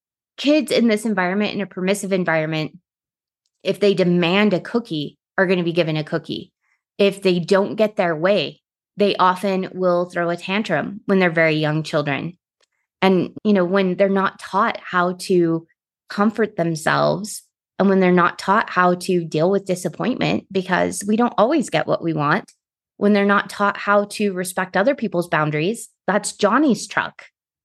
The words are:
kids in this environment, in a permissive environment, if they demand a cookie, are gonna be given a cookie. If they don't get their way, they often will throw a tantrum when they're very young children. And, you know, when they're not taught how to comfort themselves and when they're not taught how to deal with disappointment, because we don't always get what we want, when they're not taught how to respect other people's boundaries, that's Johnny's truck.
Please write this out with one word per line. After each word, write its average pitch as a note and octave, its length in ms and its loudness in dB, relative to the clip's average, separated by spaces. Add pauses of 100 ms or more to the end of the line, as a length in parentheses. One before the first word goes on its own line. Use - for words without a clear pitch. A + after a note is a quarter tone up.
(360)
kids D4 340 0
in - 160 4
this G#3+ 180 0
environment, G3 500 -2
in G3+ 60 -4
a F#3+ 60 -6
permissive F#3+ 460 -4
environment, D#3+ 680 -2 (840)
if F#3+ 180 -4
they G3+ 140 4
demand F3+ 580 2
a F3 80 0
cookie, E3 580 -6 (200)
are F#3+ 80 2
gonna F3+ 180 0
be E3+ 80 -2
given D#3+ 240 0
a D3+ 80 -2
cookie. - 480 -8 (460)
If G3 240 0
they F3+ 180 2
don't F#3+ 340 0
get G#3+ 220 0
their F3 180 0
way, D#3 460 0 (360)
they G3+ 200 0
often F#3 560 0
will F3+ 320 0
throw F3 260 -4
a F3 60 -2
tantrum F#3+ 720 -4
when G3 120 2
they're F3+ 120 4
very D#3+ 240 2
young D#3 280 0
children. D3 560 -4 (640)
And, F#3 320 2 (100)
you G#3+ 100 2
know, F#3 120 4
when F#3 320 0
they're G3 120 2
not F#3+ 300 -2
taught G#3+ 420 -2
how F3+ 400 -2
to E3 460 0 (420)
comfort G#3+ 460 -2
themselves D#3 880 -2 (360)
and F#3+ 100 2
when F#3+ 100 4
they're F3+ 140 4
not F3 260 2
taught - 320 0
how F3+ 240 2
to F3+ 300 -2
deal D#3+ 260 0
with G3 140 0
disappointment, F3+ 880 -4
because F3+ 540 -2
we G#3+ 100 0
don't A#3+ 200 0
always C4+ 340 2
get - 160 0
what - 160 -2
we E3 100 -2
want, D3+ 400 -2 (460)
when G3+ 140 2
they're G3+ 120 2
not G3+ 260 2
taught G3+ 260 -2
how G3+ 280 2
to G3+ 280 -4
respect F3+ 440 -6
other A3+ 180 2
people's F3+ 320 -4
boundaries, D#3 600 -2 (180)
that's F#3+ 260 -2
Johnny's C4+ 540 2
truck. - 400 -6 (380)